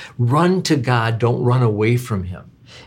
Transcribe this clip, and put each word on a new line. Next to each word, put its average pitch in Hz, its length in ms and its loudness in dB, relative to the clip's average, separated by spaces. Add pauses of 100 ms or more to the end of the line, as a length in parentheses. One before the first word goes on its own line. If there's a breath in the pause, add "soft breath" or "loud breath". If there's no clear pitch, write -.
(180 loud breath)
run 165 460 2
to 160 120 0
God, 117 440 0
don't 120 240 0
run 123 180 2
away 110 340 2
from 113 280 -4
him. 87 200 -12 (440 loud breath)